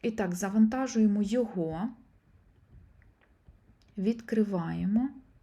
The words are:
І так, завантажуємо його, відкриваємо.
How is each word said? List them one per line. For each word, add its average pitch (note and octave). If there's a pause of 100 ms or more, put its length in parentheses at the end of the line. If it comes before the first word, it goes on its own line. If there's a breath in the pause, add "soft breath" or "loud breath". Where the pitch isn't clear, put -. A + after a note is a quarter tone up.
І A3+
так, F3+
завантажуємо A3
його, G3 (2000)
відкриваємо. G3+ (340)